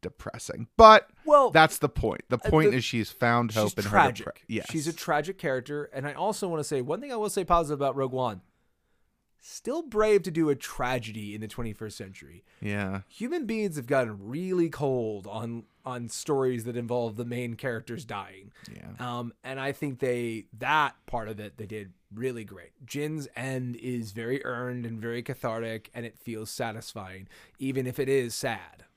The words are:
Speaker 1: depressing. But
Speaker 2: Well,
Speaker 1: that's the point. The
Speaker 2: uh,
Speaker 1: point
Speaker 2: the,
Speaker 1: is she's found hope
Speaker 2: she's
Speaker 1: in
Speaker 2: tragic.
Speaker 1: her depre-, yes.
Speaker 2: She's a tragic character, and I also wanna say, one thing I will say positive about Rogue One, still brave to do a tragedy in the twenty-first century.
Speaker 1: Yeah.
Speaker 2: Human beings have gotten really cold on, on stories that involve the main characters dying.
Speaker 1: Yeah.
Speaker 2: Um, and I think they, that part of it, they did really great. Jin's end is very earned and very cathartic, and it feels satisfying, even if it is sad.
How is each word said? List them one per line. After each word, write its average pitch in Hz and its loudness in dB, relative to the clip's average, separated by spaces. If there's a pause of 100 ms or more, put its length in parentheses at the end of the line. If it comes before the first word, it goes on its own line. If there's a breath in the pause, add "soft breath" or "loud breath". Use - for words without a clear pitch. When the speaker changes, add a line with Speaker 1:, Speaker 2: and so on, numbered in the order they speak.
Speaker 1:
depressing. - -10
But 220 12 (160)
Speaker 2:
Well, 269 8
Speaker 1:
that's 156 8
the 147 2
point. - -2
The 127 0
Speaker 2:
uh, - 0
Speaker 1:
point 156 8
Speaker 2:
the, 123 2
Speaker 1:
is 120 0
she's 110 -2
found 120 2
hope 107 2
Speaker 2:
she's 104 -2
Speaker 1:
in 101 -2
Speaker 2:
tragic. 123 4
Speaker 1:
her - -10
depre-, - -18
yes. 110 -6
Speaker 2:
She's 151 -4
a 165 -4
tragic 156 -2
character, 143 -4
and 135 -6
I 147 -6
also 202 -4
wanna 165 -2
say, 135 -2
one 156 -4
thing 277 -10
I 240 -6
will 214 -2
say 185 -2
positive 156 2
about 135 0
Rogue 135 0
One, 120 -2 (1000)
still 294 -6
brave 214 4
to 180 -6
do 160 2
a 139 6
tragedy 113 -6
in 107 -8
the 107 -8
twenty-first 110 -8
century. 95 -16 (160)
Speaker 1:
Yeah. 101 -4
Speaker 2:
Human 285 -6
beings 208 -2
have 139 -8
gotten 110 0
really 175 0
cold 120 -2
on, 117 -8 (200)
on 123 -8
stories 131 0
that 117 -6
involve 117 -4
the 120 -6
main 120 -6
characters 117 -6
dying. 98 -12 (200)
Speaker 1:
Yeah. - -16 (280)
Speaker 2:
Um, 120 -8 (100)
and 135 -10
I 135 -4
think 139 -6
they, 120 -2 (160)
that 139 2 (120)
part 113 -6
of 110 -10
it, 107 -12
they 104 -8
did 101 -12 (220)
really 117 -4
great. 92 -18 (160)
Jin's 147 -6
end 127 -4
is 120 -6
very 117 -4
earned 123 -6
and 113 -8
very 117 -6
cathartic, 113 -6
and 120 -10
it 113 -16
feels 110 -10
satisfying, 104 -10 (320 soft breath)
even 135 -2
if 123 -8
it 135 0
is 131 2
sad. 95 -8 (120)